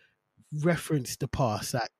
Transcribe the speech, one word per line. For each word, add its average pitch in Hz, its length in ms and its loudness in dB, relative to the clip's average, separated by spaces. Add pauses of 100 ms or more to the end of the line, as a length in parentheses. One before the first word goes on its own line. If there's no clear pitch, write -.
(600)
reference 156 560 2
the 135 100 -4
past. - 460 0
Like, 113 160 -2 (100)